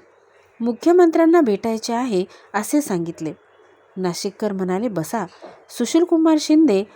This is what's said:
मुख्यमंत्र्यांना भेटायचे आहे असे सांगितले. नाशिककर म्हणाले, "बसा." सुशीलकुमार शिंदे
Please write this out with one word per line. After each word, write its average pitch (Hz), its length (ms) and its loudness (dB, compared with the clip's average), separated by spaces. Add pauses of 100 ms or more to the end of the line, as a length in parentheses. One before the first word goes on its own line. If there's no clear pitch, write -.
(600)
मुख्यमंत्र्यांना 330 800 4
भेटायचे 226 520 -2
आहे 233 320 -2 (300)
असे 214 260 -2
सांगितले. 170 520 -6 (640)
नाशिककर 185 560 -6
म्हणाले, 190 360 -4
"बसा." 180 380 -6 (440)
सुशीलकुमार 320 680 2
शिंदे 294 440 2 (120)